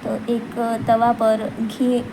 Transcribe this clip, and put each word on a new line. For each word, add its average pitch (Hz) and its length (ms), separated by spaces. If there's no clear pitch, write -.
તો 220 140
એક 226 240
તવા 233 340
પર 220 180
ઘી 247 260